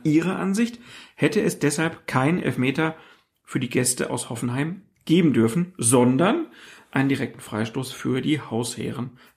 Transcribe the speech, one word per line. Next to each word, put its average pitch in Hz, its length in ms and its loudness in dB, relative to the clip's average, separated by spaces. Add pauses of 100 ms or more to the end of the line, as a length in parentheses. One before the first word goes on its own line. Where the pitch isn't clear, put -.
ihrer 165 340 2
Ansicht 196 400 0 (380)
hätte 175 260 2
es 175 160 -2
deshalb 160 480 -2
keinen 143 340 0
Elfmeter 135 560 -2 (480)
für - 160 -6
die 123 100 -4
Gäste - 400 -2
aus - 200 -6
Hoffenheim 127 520 -6 (220)
geben 165 280 6
dürfen, 117 440 2
sondern 135 720 4 (440)
einen 139 180 0
direkten 135 320 -4
Freistoß 113 520 -6
für 127 280 -4
die 143 200 0
Hausherren, 120 720 -6 (260)